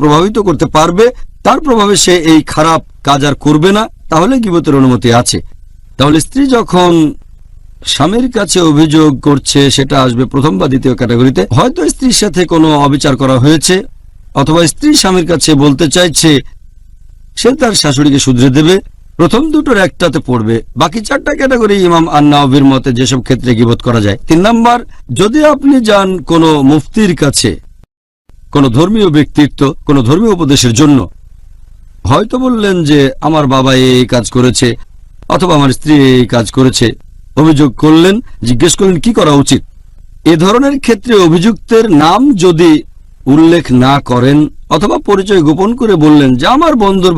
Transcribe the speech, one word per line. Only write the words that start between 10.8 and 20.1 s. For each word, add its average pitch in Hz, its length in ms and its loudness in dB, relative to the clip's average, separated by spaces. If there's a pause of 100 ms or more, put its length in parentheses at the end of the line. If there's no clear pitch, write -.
ক্যাটাগরিতে। 123 460 0 (160)
হয়তো 262 220 -2 (120)
স্ত্রীর 254 300 -2
সাথে 180 240 -2
কোনো 160 220 2 (200)
অবিচার 139 340 -2
করা 131 220 0
হয়েছে, 156 320 2 (600)
অথবা 156 320 0
স্ত্রী 302 220 -2 (120)
স্বামীর 180 300 0
কাছে 156 200 -2 (120)
বলতে 139 220 2 (100)
চাইছে 170 360 0 (1080)
সে 233 100 2 (100)
তার 233 220 0
শাশুড়িকে 143 380 0
শুধরে 127 380 2
দেবে, 160 180 2 (440)
প্রথম 214 320 0
দুটোর 285 260 0 (100)
একটাতে 170 400 -4